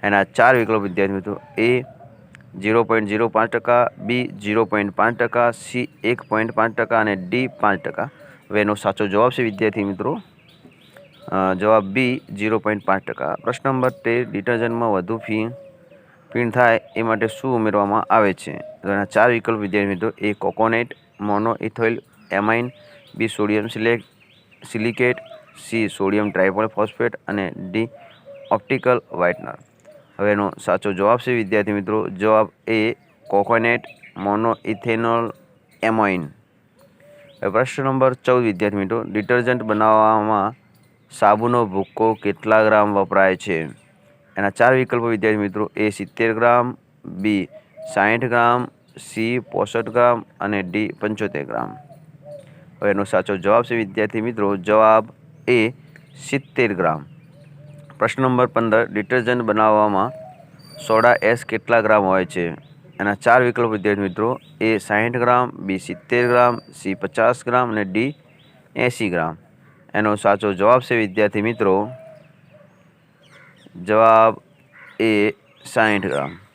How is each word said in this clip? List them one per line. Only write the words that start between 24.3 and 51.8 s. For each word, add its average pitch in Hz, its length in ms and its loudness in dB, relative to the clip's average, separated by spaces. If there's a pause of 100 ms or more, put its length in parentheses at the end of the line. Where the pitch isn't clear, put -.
સિલિકેટ 120 560 -2 (400)
સી 110 300 -4
સોડિયમ 101 440 -2
ટ્રાઇપોલ 95 360 0
ફોસ્ફેટ 110 480 -4 (120)
અને 98 320 -4
ડી 95 280 -4 (640)
ઓપ્ટિકલ 123 500 0 (100)
વ્હાઇટનર. 87 460 -4 (560)
હવે 101 180 0
એનો 101 280 0
સાચો 95 340 -2
જવાબ 104 260 2
છે 127 140 -4
વિદ્યાર્થી 104 380 0
મિત્રો, 104 380 -2
જવાબ 107 380 2 (200)
એ 113 120 0 (460)
કોકોનટ 117 580 0 (340)
મોનોઇથેનોલ 113 1120 -2 (500)
એમોઇન. 104 420 0 (1160)
હવે 101 100 -2
પ્રશ્ન 127 320 -2
નંબર 131 300 2
ચૌદ 123 300 0
વિદ્યાર્થી 104 360 0
મિત્રો, 107 240 -2
ડિટર્જન્ટ 120 600 0
બનાવવામાં 110 920 2 (560)
સાબુનો 113 540 2
ભૂક્કો 98 500 -2
કેટલા 107 480 2
ગ્રામ 104 320 4
વપરાય 95 400 2
છે? 92 220 -4 (800)
એના 101 140 -2
ચાર 123 240 4
વિકલ્પો 123 340 0
વિદ્યાર્થી 107 340 0
મિત્રો, 101 340 -4
એ 107 140 0
સિત્તેર 110 440 -4
ગ્રામ, 120 440 2 (280)
બી 98 420 -2 (460)
સાઠ 110 320 2
ગ્રામ, 120 420 2 (300)
સી 113 420 -4
પોસઠ 104 500 -4
ગ્રામ 120 360 2 (140)
અને 101 240 -2
ડી 95 260 -4
પંચોતેર 104 560 -6
ગ્રામ. 57 320 -8 (960)